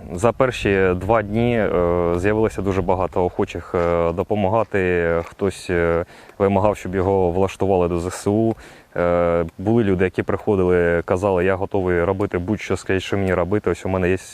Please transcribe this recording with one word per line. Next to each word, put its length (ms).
за 200
перші 640
два 260
дні, 360
е, 580
з'явилося 460
дуже 200
багато 420
охочих, 500
е, 380
допомагати. 1000
Хтось, 460
е, 340
вимагав, 380
щоб 180
його 360
влаштували 580
до 120
З 60
С 200
У. 280
Е, 480
були 260
люди, 200
які 180
приходили, 800
казали: 400
«Я 100
готовий 500
робити 340
будь-що, 380
скажіть, 260
що 140
мені 180
робити. 360
Ось 160
у 20
мене 220
є, 80